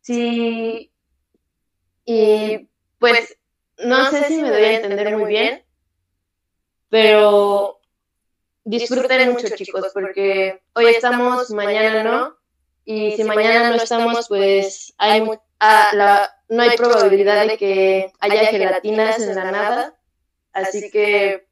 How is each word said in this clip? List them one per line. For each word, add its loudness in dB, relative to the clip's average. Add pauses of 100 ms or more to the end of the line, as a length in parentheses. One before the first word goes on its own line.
Sí, -6 (1120)
y 0 (300)
pues, 0 (420)
no 0
sé 0
si -2
me -4
doy 2
a 2
entender -4
muy -4
bien, -4 (1300)
pero 4 (840)
disfruten 0
mucho, -4
chicos, -8
porque -4 (120)
hoy 4
estamos, 0
mañana -2
no, -4 (480)
y -4
si -4
mañana 2
no 0
estamos, -2
pues -2
hay 2
mu-, -6 (200)
ah, 6
la, 2 (140)
no 0
hay 4
probabilidad 2
de -2
que 0
haya 2
gelatinas -2
en -4
la -6
nada, -4 (540)
así -8
que -2